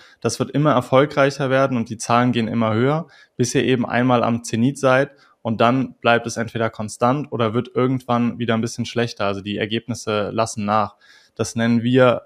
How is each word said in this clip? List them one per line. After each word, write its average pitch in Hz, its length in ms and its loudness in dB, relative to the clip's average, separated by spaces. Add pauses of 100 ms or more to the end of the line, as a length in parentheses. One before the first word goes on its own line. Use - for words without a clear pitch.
(220)
das - 160 -2
wird 117 140 -4
immer 147 200 2
erfolgreicher 139 800 2
werden 135 260 2
und 113 140 -4
die 113 80 -12
Zahlen 120 340 2
gehen 117 160 -2
immer 110 240 0
höher, 139 360 0 (280)
bis 123 180 -2
ihr 131 100 2
eben 120 200 2
einmal 123 380 2
am 117 200 -2
Zenit 120 360 -2
seid 135 320 2 (320)
und 113 180 -2
dann 123 400 2
bleibt 117 260 2
es 117 120 -8
entweder 113 320 -4
konstant 123 600 -2
oder 117 220 -2
wird 117 220 -2
irgendwann 120 640 0
wieder 117 160 -2
ein 110 80 0
bisschen 117 240 -6
schlechter. 113 400 -4
Also 98 160 -4
die 101 160 -6
Ergebnisse 107 720 -4
lassen 110 340 -4
nach. 104 320 0 (380)
Das - 220 -6
nennen 117 260 0
wir, 123 440 4